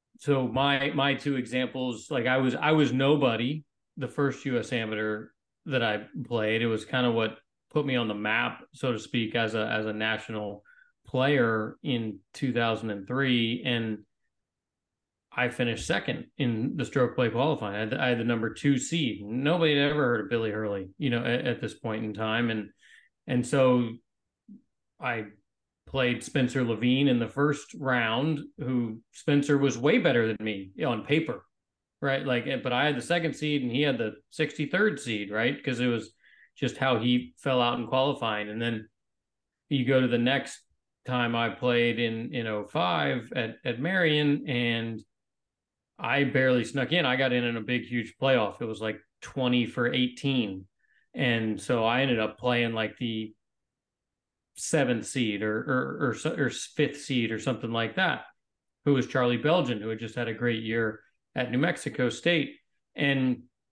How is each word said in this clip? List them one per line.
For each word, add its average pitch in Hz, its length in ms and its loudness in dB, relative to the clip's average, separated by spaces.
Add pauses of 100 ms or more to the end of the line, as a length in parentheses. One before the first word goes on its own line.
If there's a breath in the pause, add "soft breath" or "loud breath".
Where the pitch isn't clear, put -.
(180)
So 135 280 2
my, 135 440 2
my 139 240 2
two 139 220 -4
examples, 127 760 -4
like, 123 160 -2
I 131 100 4
was, 131 180 2
I 151 180 2
was 147 200 6
nobody 135 720 2 (320)
the 131 120 -6
first 139 360 -2
U 123 140 0
S 107 140 -4
Amateur 110 560 -2 (380)
that 131 180 0
I 107 220 0 (180)
played. 113 380 0
It 120 40 2
was 110 180 -2
kind 127 220 0
of 120 80 2
what 110 240 0 (320)
put 147 160 0
me 131 100 0
on 117 120 0
the 107 60 -2
map, 113 580 -2
so 127 200 -2
to 110 60 -4
speak, 113 360 -2
as 113 200 0
a, 107 120 0
as 110 200 -2
a 107 60 -4
national 107 720 -6 (440 soft breath)
player 123 760 2
in 113 360 -4 (160)
two 131 180 -2
thousand 113 380 0
and 98 160 -8
three. 123 580 0
And 113 340 -2 (1300)
I 127 180 0
finished 117 380 -4
second - 400 -2 (100)
in 120 400 -2
the 127 80 -2
stroke 123 300 0
play 120 160 0
qualifying. 117 460 -2
I 104 40 -4
had 110 100 -4
the, 151 120 -2
I 131 60 2
had 120 100 2
the 113 60 -2
number 113 280 0
two 139 260 2
seed. 127 460 -2
Nobody 143 540 2
had 143 120 4
ever 147 140 2
heard 120 180 2
of 98 60 -8
Billy 113 220 0
Hurley, 101 380 -4 (100)
you 143 100 -2
know, 120 160 0
at, 120 220 0
at 117 140 -2
this 110 120 -6
point 110 320 -6
in 107 80 -4
time. 110 380 0
And, 107 200 -4 (580 soft breath)
and 123 180 0
so 127 440 4 (1120)
I 117 260 -4 (600)
played 123 360 0
Spencer 127 420 2
Levine 123 440 4
in 123 100 6
the 113 100 0
first 143 460 0
round, 131 680 0 (180)
who 120 420 -2 (120)
Spencer 143 440 2
was 139 220 2
way 151 200 4
better 123 280 4
than 110 140 -2
me 101 320 -6 (140)
on 110 180 -2
paper, 147 380 0 (600)
right? 139 240 -2
Like, 123 200 0 (160)
but 123 100 -2
I 127 120 2
had 147 120 2
the 120 60 -4
second 165 320 -2
seed 147 280 -2
and 123 100 -2
he 127 80 0
had 143 160 2
the 110 160 -2 (160)
sixty-third 160 720 0
seed, 104 300 -4
right? 117 340 0
'Cause 123 160 -2
it 127 60 2
was 117 260 -2 (420 soft breath)
just - 220 -4
how 131 220 2
he 123 400 0
fell 127 240 2
out 120 160 2
in 117 80 -6
qualifying. 117 640 0
And 110 100 -6
then 113 260 -2 (840)
you 131 160 2
go 131 160 4
to 123 60 2
the 120 100 2
next 131 420 0 (460)
time 120 280 0
I 117 140 2
played 120 500 2
in, 113 360 -2
in 117 120 -4
oh 107 200 -4
five 139 680 0
at, 117 300 -4
at 120 160 -2
Marion, 151 640 2
and 117 540 -2 (960)
I 139 260 2
barely 131 400 4
snuck 131 280 -2
in. 170 140 4
I 127 100 2
got 131 160 2
in, 123 120 2
in 120 120 0
a 110 60 -4
big, 117 220 -2
huge 117 360 -4
playoff. 123 400 2
It 120 60 -4
was, 107 140 -8
like, 110 180 -4 (240)
twenty 123 440 0
for 117 260 0
eighteen. 123 760 -2 (480)
And 113 460 0
so 117 240 0
I 120 180 2
ended 123 180 2
up 110 180 -4
playing, 120 360 0
like, 110 240 -4
the 110 360 -4 (1200)
seventh 123 520 0
seed 107 360 -2
or, 107 140 0
or, 131 580 -2 (120)
or, 156 180 0
or 120 60 0
fifth - 500 -4
seed 117 320 -2
or 110 60 -4
something 113 340 -4
like 113 240 -2
that, 185 280 0 (600)
who 147 80 4
was 127 140 4
Charlie 123 320 2
Belgian, 131 420 2
who 107 80 -6
had 110 100 -4
just 113 180 -10
had 120 120 -2
a 113 60 -6
great 117 280 0
year 110 380 -2 (340 loud breath)
at 123 160 -2
New 120 60 -2
Mexico 135 540 0
State. 165 460 0 (380)
And, 131 500 2 (320)